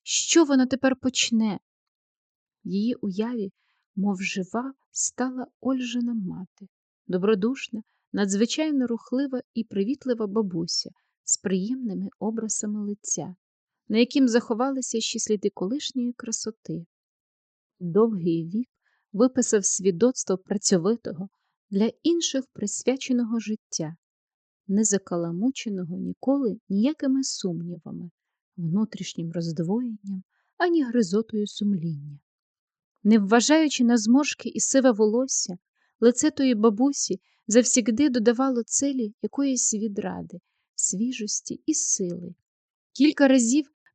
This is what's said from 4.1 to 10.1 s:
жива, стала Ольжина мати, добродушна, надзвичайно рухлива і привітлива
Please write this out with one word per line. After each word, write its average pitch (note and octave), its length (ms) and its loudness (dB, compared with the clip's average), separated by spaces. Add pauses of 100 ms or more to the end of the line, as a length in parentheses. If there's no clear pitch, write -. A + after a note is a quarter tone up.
жива, A3 520 -4 (180)
стала B3+ 560 -4 (120)
Ольжина A#3+ 540 -2
мати, F#3 540 -8 (400)
добродушна, G#3+ 760 0 (300)
надзвичайно A#3 720 0
рухлива B3 540 -4 (120)
і A3+ 100 -4
привітлива A3+ 640 -2